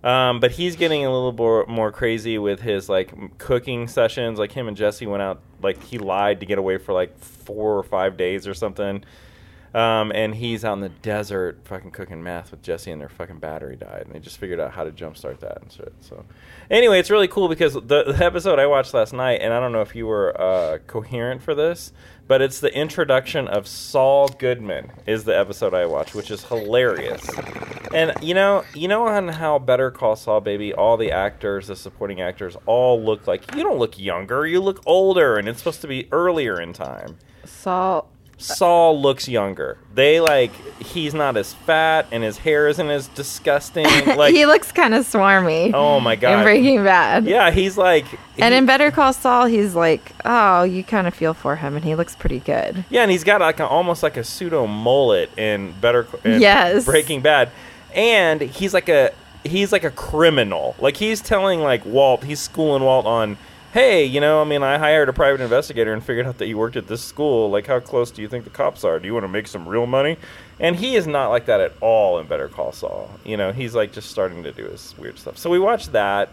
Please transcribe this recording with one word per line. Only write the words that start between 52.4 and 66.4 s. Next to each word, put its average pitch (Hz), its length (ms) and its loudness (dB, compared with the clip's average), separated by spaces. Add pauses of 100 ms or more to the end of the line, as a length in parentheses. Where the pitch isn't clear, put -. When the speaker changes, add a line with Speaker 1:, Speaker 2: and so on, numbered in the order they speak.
Speaker 1:
Yeah, 277 120 2
and 208 100 4
he's 170 140 0
got, 202 160 6
like, 160 180 2
a, 151 80 0
almost 170 360 0
like 151 120 0
a 120 80 -6
pseudo 160 420 -2
mullet 110 720 2
in 104 440 -2
Better 120 280 2
C-, - 260 -2
in 247 60 4
Speaker 2:
Yes. 196 440 4
Speaker 1:
Breaking 147 340 0
Bad. 135 300 4 (440)
And 190 460 2
he's 180 340 -4
like 185 140 2
a, 143 240 4 (320)
he's 190 300 0
like 190 100 2
a 147 80 -2
criminal. 117 880 0
Like, 139 160 2
he's 214 240 -2
telling, 190 400 0
like, 131 260 0
Walt, 131 380 4
he's 143 160 -8
schooling 143 440 0
Walt 131 220 4
on, 110 320 0 (360)
"Hey, 233 300 4
you 131 160 0
know, 151 220 4
I 151 40 2
mean, 147 180 0
I 139 160 2
hired 151 300 4
a 127 40 -4
private 139 280 2
investigator 117 520 0
and 113 100 -6
figured 123 220 -4
out 127 140 -10
that 101 80 -4